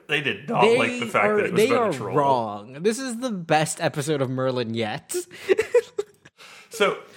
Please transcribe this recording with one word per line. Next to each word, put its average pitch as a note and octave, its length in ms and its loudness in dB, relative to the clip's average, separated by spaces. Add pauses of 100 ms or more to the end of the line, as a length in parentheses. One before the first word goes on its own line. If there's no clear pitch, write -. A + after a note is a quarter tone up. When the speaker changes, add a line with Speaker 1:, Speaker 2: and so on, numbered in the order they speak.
Speaker 1:
They D3+ 140 0
did C3+ 260 -4
not - 140 2
Speaker 2:
They A#3 160 6
Speaker 1:
like B3 220 0
the A#3+ 60 -4
fact G#3 200 2
Speaker 2:
are, G#3+ 100 2
Speaker 1:
that G#3 100 2
it - 60 -4
was F3 100 2
Speaker 2:
they A3 60 4
Speaker 1:
about A#3+ 140 2
a - 60 2
Speaker 2:
are F3+ 40 0
Speaker 1:
troll. A#2 240 -4
Speaker 2:
wrong. A#2+ 560 0 (100)
This A3 160 0
is B3+ 200 -6
the B3 120 -4
best D#3+ 520 0
episode C#3+ 400 0
of B2+ 80 0
Merlin B2+ 440 -2
yet. A2+ 400 -4 (340)
<laughs> G4 80 4 (1120)
Speaker 1:
So, G3 260 0 (200)